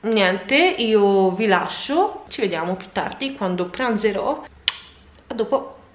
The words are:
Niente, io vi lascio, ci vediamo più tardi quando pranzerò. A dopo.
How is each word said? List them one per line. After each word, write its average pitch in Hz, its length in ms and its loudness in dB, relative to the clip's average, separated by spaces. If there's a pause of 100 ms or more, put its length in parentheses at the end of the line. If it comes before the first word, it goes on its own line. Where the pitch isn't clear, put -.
Niente, 202 540 2
io 208 760 4
vi 208 160 0
lascio, 277 800 0
ci - 140 -10
vediamo 175 340 -2
più - 160 -16
tardi 269 420 -6
quando 180 320 -2
pranzerò. 214 800 -2 (840)
A - 80 -12
dopo. 226 460 -4 (160)